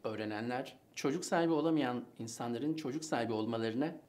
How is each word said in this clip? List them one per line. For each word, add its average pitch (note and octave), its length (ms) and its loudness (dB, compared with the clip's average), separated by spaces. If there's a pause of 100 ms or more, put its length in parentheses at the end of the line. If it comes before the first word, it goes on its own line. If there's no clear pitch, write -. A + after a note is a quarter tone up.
öğrenenler, A2 720 -4 (180)
çocuk D#3 300 -2
sahibi E3+ 280 4
olamayan C#3+ 520 2 (140)
insanların A#2+ 560 -2
çocuk D#3 300 -4
sahibi A#2 280 0
olmalarına A2+ 640 0 (140)